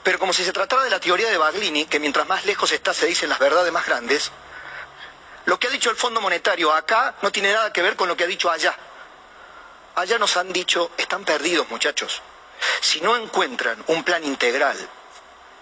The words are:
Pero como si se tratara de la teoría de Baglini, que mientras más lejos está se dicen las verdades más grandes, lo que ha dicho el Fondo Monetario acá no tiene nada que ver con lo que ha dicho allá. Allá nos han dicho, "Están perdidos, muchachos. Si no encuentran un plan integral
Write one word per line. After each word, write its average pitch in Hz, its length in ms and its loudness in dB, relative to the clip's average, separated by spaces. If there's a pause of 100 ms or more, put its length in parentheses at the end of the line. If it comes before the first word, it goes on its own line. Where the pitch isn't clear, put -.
Pero 185 160 0
como 202 120 0
si 185 120 0
se - 80 -2
tratara 247 320 0
de 240 60 -2
la 185 100 0
teoría 180 280 2
de 196 100 2
Baglini, 156 480 0
que 147 120 0
mientras 151 300 0
más 185 160 0
lejos 190 260 0
está 170 240 -2
se 151 120 0
dicen 170 220 0
las 127 120 -2
verdades 165 320 4
más 170 140 -2
grandes, 135 440 -2 (1160)
lo 185 120 2
que 247 100 0
ha - 20 0
dicho 254 200 0
el 214 60 -2
Fondo 233 240 0
Monetario 170 520 2
acá 226 500 2
no 196 100 0
tiene 196 200 2
nada 214 200 2
que 175 100 0
ver 202 140 2
con 185 120 0
lo 170 80 -2
que 170 80 0
ha - 40 0
dicho 180 220 0
allá. 160 260 0 (1160)
Allá 190 240 0
nos 202 180 2
han 185 160 -2
dicho, 175 440 0
"Están 190 280 -4
perdidos, 156 460 0
muchachos. 113 500 -4 (600)
Si - 200 0
no 220 160 2
encuentran 135 720 -2
un 160 160 0
plan 220 200 0
integral 131 520 0 (840)